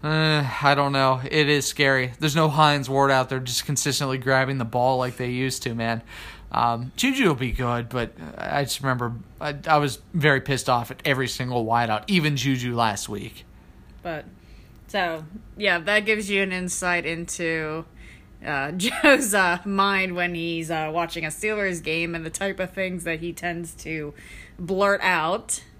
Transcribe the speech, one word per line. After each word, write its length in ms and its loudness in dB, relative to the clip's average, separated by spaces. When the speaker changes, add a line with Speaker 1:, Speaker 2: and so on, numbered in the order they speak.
Speaker 1:
uh, 440 2
I 140 6
don't 160 2
know. 380 2
It 200 2
is 160 2
scary. 540 2
There's 160 0
no 140 4
Hines 400 4
Ward 200 4
out 200 4
there 100 -2
just 260 -4
consistently 520 -2
grabbing 420 2
the 60 -2
ball 320 2
like 200 -2
they 140 -4
used 320 -2
to, 100 -4
man. 300 -2
Um, 440 0
Juju 320 2
will 80 4
be 160 -2
good, 380 -2
but 240 -4
I 260 -2
just 180 -4
remember 320 0
I, 140 -4
I 100 6
was 220 2
very 260 4
pissed 300 -2
off 220 2
at 120 -12
every 240 0
single 380 -2
wideout, 420 2
even 300 2
Juju 380 0
last 340 0
week. 360 -10
Speaker 2:
But, 240 -8
so, 380 -2
yeah, 220 2
that 220 4
gives 280 0
you 120 2
an 120 0
insight 520 -2
into, 800 -4
uh, 260 -2
<laughs> 60 -6
Joe's, 560 4
uh, 320 4
mind 500 2
when 200 -2
he's, 360 -4
uh, 220 -2
watching 320 -4
a 40 -4
Steelers 540 -4
game 320 -2
and 100 -8
the 40 -8
type 300 -4
of 120 -4
things 320 -6
that 160 -4
he 140 -6
tends 420 -8
to 380 -8
blurt 460 2
out. 600 0